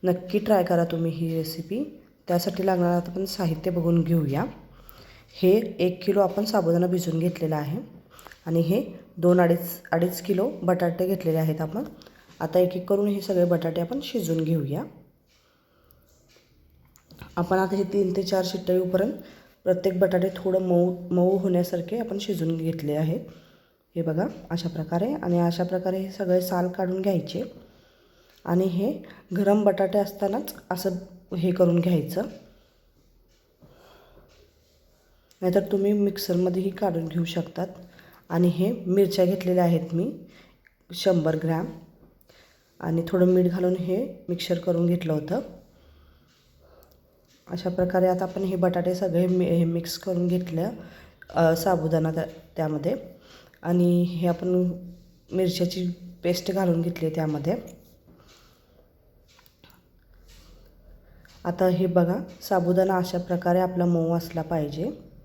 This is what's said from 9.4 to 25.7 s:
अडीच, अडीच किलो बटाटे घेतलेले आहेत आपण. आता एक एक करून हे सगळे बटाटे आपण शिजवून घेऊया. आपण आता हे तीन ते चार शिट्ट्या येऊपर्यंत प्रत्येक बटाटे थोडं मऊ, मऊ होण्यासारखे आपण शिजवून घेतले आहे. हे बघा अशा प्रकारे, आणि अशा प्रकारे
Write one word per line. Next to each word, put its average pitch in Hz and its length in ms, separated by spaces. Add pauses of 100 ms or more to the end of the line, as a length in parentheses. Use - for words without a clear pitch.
अडीच, 170 420 (100)
अडीच 175 300
किलो 202 280 (120)
बटाटे 180 440
घेतलेले 175 320
आहेत 160 220
आपण. 175 240 (560)
आता 160 180
एक 180 180
एक 180 120
करून 202 180
हे 202 140
सगळे 185 240
बटाटे 170 360
आपण 240 220
शिजवून 165 420
घेऊया. 156 400 (2500)
आपण 175 220
आता 190 180
हे 196 80
तीन 185 320
ते 196 60
चार 185 220
शिट्ट्या 180 300
येऊपर्यंत 185 380 (520)
प्रत्येक 180 340
बटाटे 185 380
थोडं 185 260
मऊ, 180 480
मऊ 180 280
होण्यासारखे 180 600
आपण 214 200
शिजवून 165 380
घेतले 160 380
आहे. 160 240 (800)
हे 170 60
बघा 160 240 (240)
अशा 170 180
प्रकारे, 170 460
आणि 175 240
अशा 170 260
प्रकारे 185 340